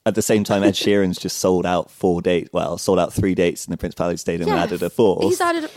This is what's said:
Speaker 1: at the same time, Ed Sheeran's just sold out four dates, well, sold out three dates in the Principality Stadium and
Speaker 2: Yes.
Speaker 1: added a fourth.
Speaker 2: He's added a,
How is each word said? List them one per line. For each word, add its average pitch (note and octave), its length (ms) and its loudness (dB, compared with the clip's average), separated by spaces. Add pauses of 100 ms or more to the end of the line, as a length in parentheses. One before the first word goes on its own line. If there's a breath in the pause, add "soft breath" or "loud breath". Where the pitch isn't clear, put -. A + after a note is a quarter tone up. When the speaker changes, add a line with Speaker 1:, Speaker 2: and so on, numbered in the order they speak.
Speaker 1:
at G#2 100 0
the A2 80 2
same - 200 2
time, G2+ 200 2
Ed G2+ 100 4
Sheeran's G2 460 2
just - 180 -8
sold F#2 280 2
out F2+ 260 -2
four F2 320 0
dates, F2 300 0
well, E2+ 260 -4
sold F#2+ 180 2
out E2+ 160 0
three F#2+ 220 0
dates F2 320 0
in - 40 -10
the E2+ 60 -4
Principality F2 400 -6
Stadium E2+ 320 -4
and - 80 0
Speaker 2:
Yes. E2+ 100 0
Speaker 1:
added - 140 -6
a F2 80 -2
fourth. G2 360 2
Speaker 2:
He's F4+ 160 0
added E4+ 240 -2
a, - 120 -8